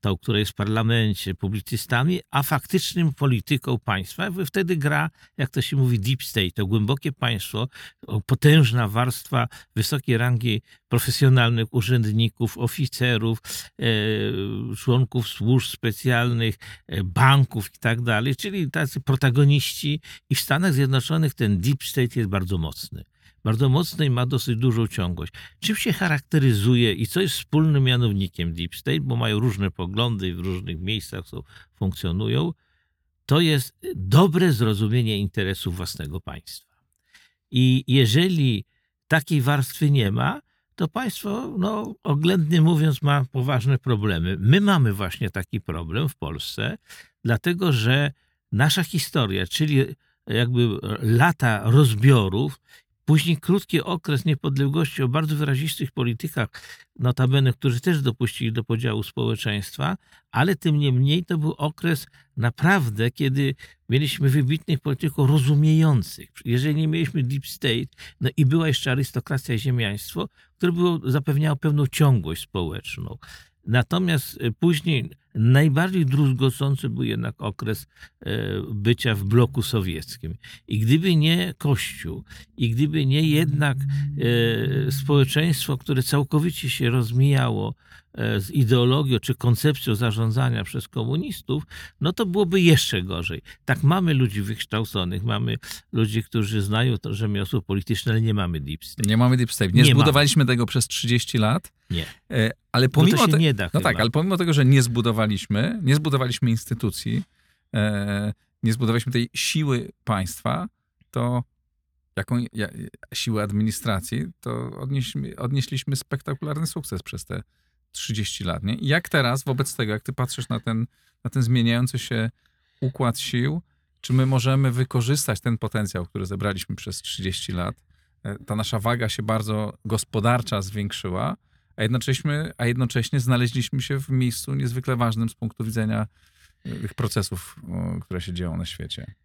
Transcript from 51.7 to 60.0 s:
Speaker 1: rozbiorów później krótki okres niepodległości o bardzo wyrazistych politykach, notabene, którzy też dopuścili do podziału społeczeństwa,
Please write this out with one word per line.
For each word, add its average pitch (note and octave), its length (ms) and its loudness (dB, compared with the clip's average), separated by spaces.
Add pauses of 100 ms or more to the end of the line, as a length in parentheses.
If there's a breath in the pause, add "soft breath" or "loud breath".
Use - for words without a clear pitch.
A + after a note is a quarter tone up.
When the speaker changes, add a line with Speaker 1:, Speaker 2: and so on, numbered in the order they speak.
Speaker 1:
rozbiorów B2 880 4 (460 soft breath)
później D#3 300 4
krótki F3 460 0
okres D#3+ 420 -2
niepodległości C#3 800 0
o C3 60 0
bardzo D3+ 280 0
wyrazistych C#3+ 560 -2
politykach, A#2+ 560 -4 (500 loud breath)
notabene, B2+ 540 2
którzy B2 280 0
też E3 220 0
dopuścili A#2+ 500 -2
do A2+ 120 -4
podziału A2+ 380 -2
społeczeństwa, A2+ 920 -4 (340 soft breath)